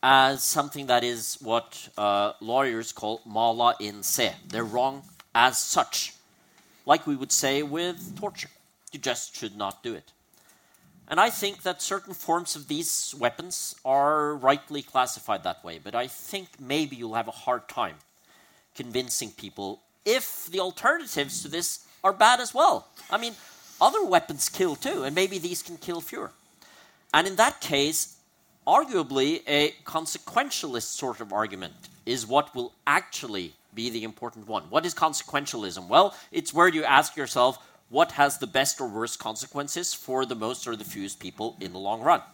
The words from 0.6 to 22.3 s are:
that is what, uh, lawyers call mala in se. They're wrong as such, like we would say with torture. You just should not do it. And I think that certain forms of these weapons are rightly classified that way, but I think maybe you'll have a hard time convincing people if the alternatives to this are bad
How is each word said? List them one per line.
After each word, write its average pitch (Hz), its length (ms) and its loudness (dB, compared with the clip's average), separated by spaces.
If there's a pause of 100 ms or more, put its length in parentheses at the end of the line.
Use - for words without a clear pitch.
that 120 160 4
is 120 380 -4
what, 117 560 -4
uh, 101 420 2
lawyers 117 520 -2
call 110 340 -6
mala 117 540 2
in 104 240 -8
se. - 300 0 (140)
They're 113 160 -4
wrong 127 400 -2 (320)
as 123 220 6
such, - 560 0 (720)
like 156 200 6
we 147 100 0
would 131 160 -4
say 139 320 2
with 170 560 -6
torture. - 300 -8 (420)
You 147 80 -14
just - 360 -4
should 104 200 -10
not 101 280 -6
do 117 100 -6
it. - 180 -14 (960)
And 160 120 0
I 226 100 6
think 202 340 -6
that 180 180 -4
certain 190 320 -6
forms 170 420 -2
of 143 120 -14
these - 500 -4
weapons 143 680 -4
are 147 520 2
rightly 139 460 2
classified 123 600 -2
that 87 200 -6
way, 92 200 -12
but 190 120 -8
I 123 120 -2
think - 400 -10 (120)
maybe 143 360 -2
you'll 113 200 -8
have 113 120 -2
a 113 40 -10 (140)
hard 123 220 -2
time 95 280 -4 (800)
convincing 123 560 -4
people 98 500 -10 (240)
if - 460 -2
the 185 80 -4
alternatives 190 840 -2
to 151 60 -10
this 165 380 -6 (180)
are 190 100 4
bad 226 260 6